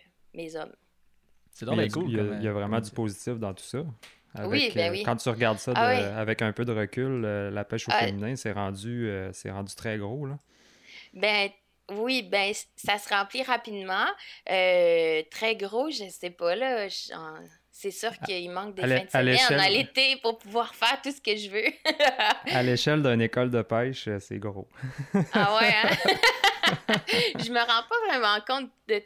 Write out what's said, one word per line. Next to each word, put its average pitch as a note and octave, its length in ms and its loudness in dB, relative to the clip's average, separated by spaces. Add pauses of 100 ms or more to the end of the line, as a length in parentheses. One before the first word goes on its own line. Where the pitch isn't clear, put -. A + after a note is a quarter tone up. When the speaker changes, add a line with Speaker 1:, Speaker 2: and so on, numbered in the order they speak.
(340)
Speaker 1:
mes E3 220 -12
hommes. - 180 -12 (800)
Speaker 2:
C'est - 120 -14
Speaker 3:
Mais B2 100 -4
Speaker 2:
donc - 20 2
Speaker 3:
il G#2+ 40 2
y - 20 2
a G#2+ 40 2
Speaker 2:
bien - 0 -
Speaker 3:
du, G#2 60 -6
Speaker 2:
cool E3 160 -2
Speaker 3:
il A2+ 60 0
y G#2+ 40 0
a, G#2 40 0
Speaker 2:
comme, G#2 160 -2
Speaker 3:
il A2 40 -4
y A2 40 0
a - 20 0
Speaker 2:
euh, G2+ 40 0
Speaker 3:
vraiment G2+ 240 -2
Speaker 2:
comme A2+ 60 0
Speaker 3:
du G#2+ 60 -10
Speaker 2:
ça. - 60 -16
Speaker 3:
positif A2+ 400 -4
dans G#2 180 -4
tout - 100 -16
ça. - 160 -8 (680)
Speaker 1:
Oui, C4+ 200 2
Speaker 3:
Avec, A3+ 100 -2
Speaker 1:
ben E3+ 140 2
Speaker 3:
euh, - 40 0
Speaker 1:
oui. G3+ 100 -4
Speaker 3:
quand A#2+ 120 0
tu - 140 -6
regardes A2+ 280 2
ça - 180 -6
Speaker 1:
Ah A#3+ 200 4
Speaker 3:
de, G2+ 60 2
Speaker 1:
oui. G2+ 40 0 (100)
Speaker 3:
avec A2 280 -2
un G#2+ 100 2
peu A#2+ 100 -4
de B2 80 -2
recul, A#2+ 540 -2
euh, G2+ 240 -2
la G#2 160 -4
pêche - 220 -6
au - 60 0
Speaker 1:
Ah. A2+ 120 2
Speaker 3:
féminin, G#2 300 -4
c'est A2+ 160 -6
rendu, G2+ 580 -4
euh, F#2+ 240 -6
c'est - 160 -12
rendu G2 240 -8
très G#2+ 240 -6
gros, A2+ 300 -6
là. C#3+ 100 -10 (760)
Speaker 1:
Ben, G3+ 360 0 (420)
oui, A#3+ 300 -2
ben, G3 320 0
c-, - 220 -10
ça G3+ 240 -2
se - 100 -12
remplit G3+ 320 0
rapidement. G#3+ 640 -2 (460)
Euh, E3+ 800 4
très A3 240 -2
gros, A3 340 -4
je A3+ 200 -8
sais F3 200 -10
pas, F3 260 -2
là, A#3 320 -2
je, - 280 -10
en, D#3+ 180 -12 (380)
c'est - 180 -10
sûr A3 220 -4 (100)
Speaker 3:
À, - 40 -6
Speaker 1:
qu'il F3+ 260 -6
manque F#3+ 240 -8
des F#3+ 80 -6
Speaker 3:
à - 40 0
l'é-, B2+ 100 4
Speaker 1:
fins B2+ 40 -2
de - 60 -10
Speaker 3:
à - 20 -20
Speaker 1:
semaine B2+ 160 2
Speaker 3:
l'échelle C#3+ 340 4
Speaker 1:
à F#3+ 100 6
l'été C4 520 2
pour A3+ 160 -2
pouvoir A3 380 -4
faire A#3+ 260 0
tout C#4 100 -4
ce - 100 -12
que G#3+ 140 0
je G#3 140 -6
veux. A3 240 0 (320)
<laughs> A#3+ 500 2
Speaker 3:
À B2+ 60 4
l'échelle B2+ 400 4
d'une A#2+ 200 4
école B2+ 280 2
de A#2 140 2
pêche, B2 440 -2
euh, G#2 120 -2
c'est G2+ 180 -10
gros. G2+ 320 -10 (340)
<laughs> - 300 0
Speaker 1:
Ah G#3 240 4
ouais, A#3 160 6
hein ? A3 160 4
<laughs> G#4 400 4 (1120)
Je A#3+ 120 -4
me A#3+ 80 2
rends A#3 280 2
pas A4+ 200 0
vraiment A3 400 4
compte C4 220 -2 (180)
de G#3+ 180 2